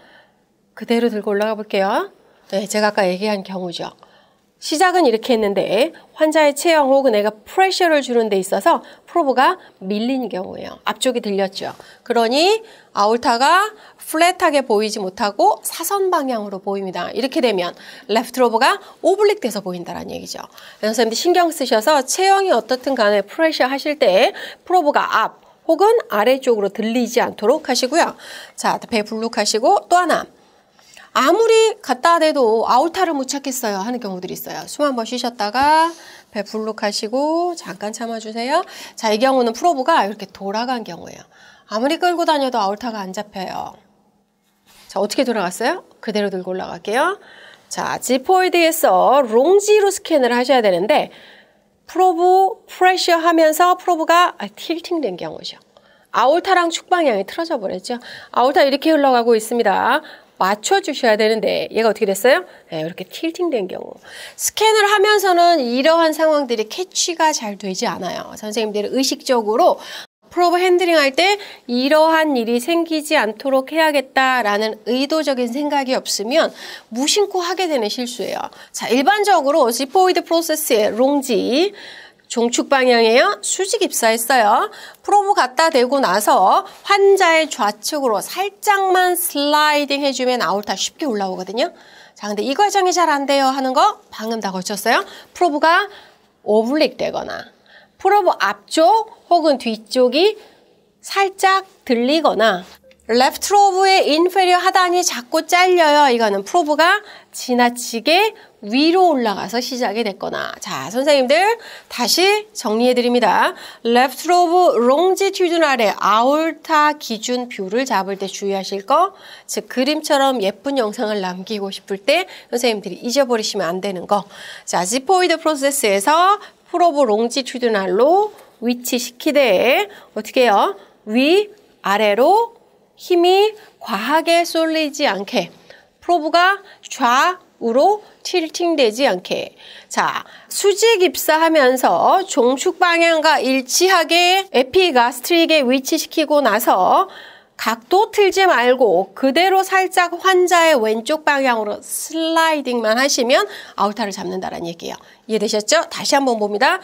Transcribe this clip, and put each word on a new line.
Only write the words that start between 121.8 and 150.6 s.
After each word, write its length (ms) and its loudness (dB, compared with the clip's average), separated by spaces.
때 280 0
선생님들이 460 -4
잊어버리시면 760 -2
안 140 -6
되는 240 -8
거. 180 0
자, 220 -2
지포이드 540 0
프로세스에서 960 0
프로브 320 2
롱지튜드널로 1300 0
위치시키되 1300 0
어떻게 300 0
해요? 300 2
위, 460 2
아래로 720 2
힘이 560 2
과하게 640 -2
쏠리지 640 -2
않게, 440 -4
프로브가 600 0
좌우로 1160 0
틸팅되지 840 0
않게. 500 -4
자, 360 -4
수직 540 2
입사하면서 1200 2
종축 540 0
방향과 640 2
일치하게 1120 2
에피가스트릭에 1120 2
위치시키고 760 0
나서 680 2
각도 540 0
틀지 360 2
말고 680 2
그대로 480 2
살짝 500 0
환자의 580 4